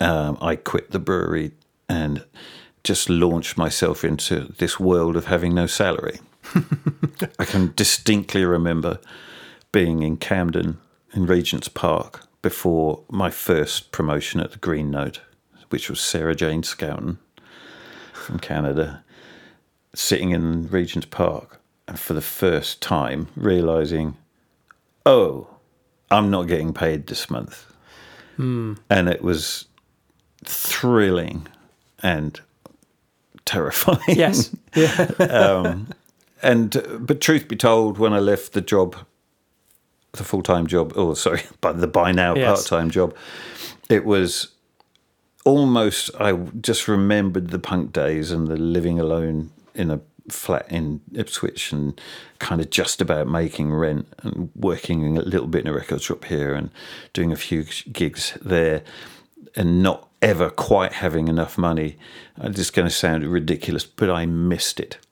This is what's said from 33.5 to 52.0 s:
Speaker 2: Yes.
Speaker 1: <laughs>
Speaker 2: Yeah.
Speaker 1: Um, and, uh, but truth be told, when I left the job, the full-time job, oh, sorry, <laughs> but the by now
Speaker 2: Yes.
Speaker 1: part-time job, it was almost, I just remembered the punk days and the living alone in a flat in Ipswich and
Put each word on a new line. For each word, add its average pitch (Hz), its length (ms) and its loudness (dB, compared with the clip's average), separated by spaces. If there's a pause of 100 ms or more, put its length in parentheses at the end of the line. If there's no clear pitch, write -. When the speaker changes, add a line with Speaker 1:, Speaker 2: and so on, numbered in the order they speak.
Speaker 2:
Yes. 165 420 4 (120)
Speaker 1:
<laughs> - 120 -20
Speaker 2:
Yeah. 160 440 4
Speaker 1:
Um, 98 720 4 (540)
and, 117 340 4
uh, 113 240 -4
but 139 200 0
truth - 280 2
be 113 80 -6
told, 110 420 4
when 107 140 4
I 101 80 4
left 101 320 2
the 101 80 0
job, 92 340 2 (1160)
the - 100 -12
full-time 90 460 2
job, 82 260 2
oh, 85 200 2
sorry, 85 280 0 (100)
<laughs> - 80 -20
but 85 200 0
the 87 80 2
by 90 240 4
now 90 240 4
Speaker 2:
Yes. 127 100 2 (220)
Speaker 1:
part-time 82 220 2
job, 90 260 0 (720)
it 107 160 4
was 95 440 2 (960)
almost, 127 680 4 (100)
I 104 120 4 (280)
just - 260 -2
remembered 98 640 2
the 90 80 -4
punk 87 340 -4
days 78 380 0
and 82 160 0
the 80 100 -2
living 85 440 0
alone 80 500 -2 (240)
in 85 160 -2
a 76 100 -2 (300)
flat - 400 -4
in 76 300 -4 (140)
Ipswich - 580 -6
and 73 260 -4 (400)